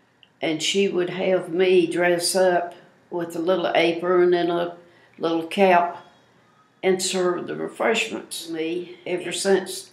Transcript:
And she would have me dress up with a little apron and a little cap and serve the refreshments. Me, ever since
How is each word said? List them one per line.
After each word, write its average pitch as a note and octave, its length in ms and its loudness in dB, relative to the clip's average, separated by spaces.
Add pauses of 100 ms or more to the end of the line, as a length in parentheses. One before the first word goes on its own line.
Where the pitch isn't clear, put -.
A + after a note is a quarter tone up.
(400)
And D#3 200 -2
she G3 280 0
would F3+ 220 -2
have F3+ 380 -2
me F3+ 380 4
dress E3+ 480 0
up F3+ 400 2 (360)
with F3 260 -6
a E3 40 -4
little F3 360 0
apron F3 580 2
and E3+ 160 2
a F3 260 -2 (420)
little E3 280 -2
cap F3 580 2 (800)
and F#3 180 2
serve F3+ 460 -2
the D3+ 100 -10
refreshments. - 920 -4
Me, E3 580 -8
ever F3 260 -6
since - 600 -2